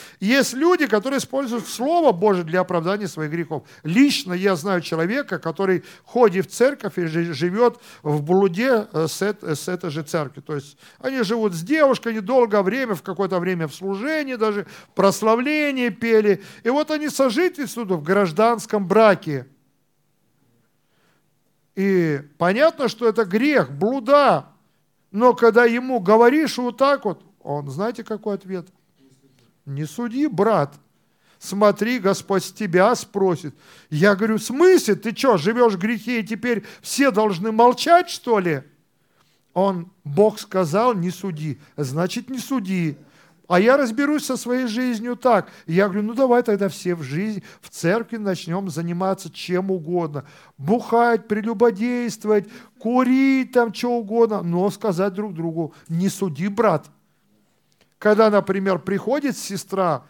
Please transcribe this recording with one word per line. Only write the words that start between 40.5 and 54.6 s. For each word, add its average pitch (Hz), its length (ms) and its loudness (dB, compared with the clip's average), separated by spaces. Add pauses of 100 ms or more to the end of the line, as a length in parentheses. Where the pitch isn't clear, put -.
«Не 180 180 -2
суди». 156 480 -8 (160)
Значит, 156 520 -4
не 254 120 -10
суди. 185 580 -4 (480)
А 180 140 2
я 240 160 6
разберусь 285 480 0
со 254 140 -4
своей 247 280 -2
жизнью 240 500 -4
так». 233 340 2 (160)
Я 180 180 2
говорю: 202 180 -2
«Ну, 220 120 -4
давай 247 280 4
тогда 202 260 0
все 175 260 -4
в 165 80 -10
жизнь, 185 400 -6 (180)
в - 80 -20
церкви 226 480 -2
начнем 190 540 -4
заниматься 175 600 -4
чем 185 400 -4
угодно. 165 540 -4 (320)
Бухать, 226 720 2
прелюбодействовать, 214 1200 0 (300)
курить, 254 720 2
там, 240 180 2
че 240 200 -4
угодно, 220 520 0
но 175 280 0